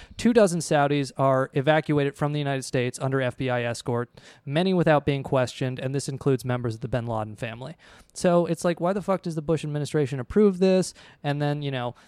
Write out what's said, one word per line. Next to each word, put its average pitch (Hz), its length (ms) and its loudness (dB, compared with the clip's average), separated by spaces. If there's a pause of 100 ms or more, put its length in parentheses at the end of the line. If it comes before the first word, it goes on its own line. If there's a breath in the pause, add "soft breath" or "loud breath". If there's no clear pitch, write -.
(180 loud breath)
Two 226 160 2
dozen 180 260 6
Saudis 143 560 2
are 131 380 2
evacuated 147 600 2
from 147 200 -2
the 147 40 -2
United 139 260 -4
States 127 360 -2
under 135 220 0
F 123 160 -4
B 131 100 -2
I 123 160 0
escort, 120 460 -4 (340 loud breath)
many 175 300 0
without 156 320 4
being 139 160 0
questioned, 127 580 -2
and 131 140 -4
this 139 140 -4
includes 139 360 0
members 123 300 -4
of 110 80 -12
the 120 60 -8
bin 117 180 -4
Laden 107 300 -6
family. 120 380 -12 (380 soft breath)
So 175 340 4
it's 170 200 -4
like, 175 140 -2
why 175 120 0
the 196 100 -4
fuck 185 200 -2
does 170 120 -6
the 160 80 -6
Bush 151 220 -2
administration 147 560 -2
approve 196 380 4
this? 185 340 2 (320 soft breath)
And 143 180 -2
then, 147 200 -2
you 139 80 -4
know, 123 240 -6 (140 soft breath)